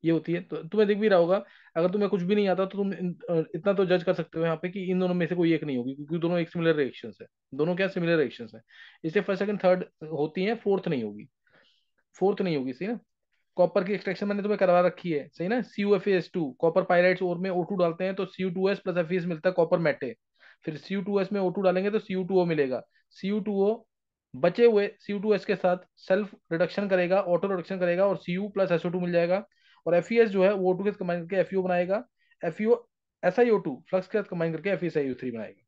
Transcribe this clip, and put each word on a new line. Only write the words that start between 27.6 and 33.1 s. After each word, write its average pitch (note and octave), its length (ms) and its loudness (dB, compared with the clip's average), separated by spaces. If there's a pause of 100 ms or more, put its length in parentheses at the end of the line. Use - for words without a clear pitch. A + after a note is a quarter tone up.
करेगा F3 280 2
और F#3+ 100 0
सी - 160 -6
यू G3 160 -4
प्लस G3 220 0
एस E3 140 0
ओ F3 40 0
टू F3+ 100 -4
मिल F3 120 -2
जाएगा, F3 320 2 (420)
और E3 100 2
एफ़ F3 180 2
ई A#3 60 4
एस A#3 100 6
जो F#3+ 140 2
है G3 100 4
वो F#3 160 0
ओ F#3 80 2
टू G3 60 -6
के G3+ 80 0
साथ G3+ 80 -12
combine F3 220 -4
करके E3+ 140 -8
एफ़ F3+ 180 0
ई F#3+ 40 0
ओ F#3 40 0
बनाएगा, F3+ 420 -2 (400)
एफ़ E3+ 180 -4
ई G#3+ 40 0
ओ A#3 180 2 (400)